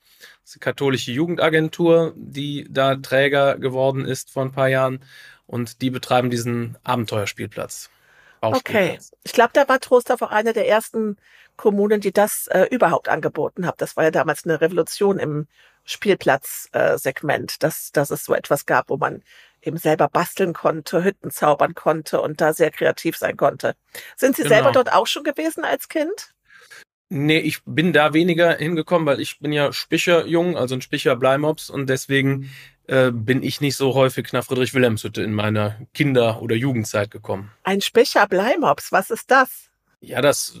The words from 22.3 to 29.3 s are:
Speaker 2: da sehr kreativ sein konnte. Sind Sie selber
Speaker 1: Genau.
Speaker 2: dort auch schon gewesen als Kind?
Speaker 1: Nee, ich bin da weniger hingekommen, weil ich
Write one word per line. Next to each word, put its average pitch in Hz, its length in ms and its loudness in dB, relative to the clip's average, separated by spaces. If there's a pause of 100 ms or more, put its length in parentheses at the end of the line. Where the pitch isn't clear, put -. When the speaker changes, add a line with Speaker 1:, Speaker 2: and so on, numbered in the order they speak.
Speaker 2:
da 156 120 4
sehr 156 180 2
kreativ - 460 -2
sein - 200 -4
konnte. 139 380 0 (420)
Sind 269 200 2
Sie 330 60 -4
selber 220 280 6
Speaker 1:
Genau. 247 140 4
Speaker 2:
dort - 80 -4
auch 208 160 2
schon 330 160 -6
gewesen 311 400 -4
als - 240 -4
Kind? 330 460 -6 (720)
Speaker 1:
Nee, 151 320 2
ich - 240 -4
bin 156 280 0
da 147 200 4
weniger 170 420 4
hingekommen, 160 520 -2
weil 135 120 2
ich - 220 -8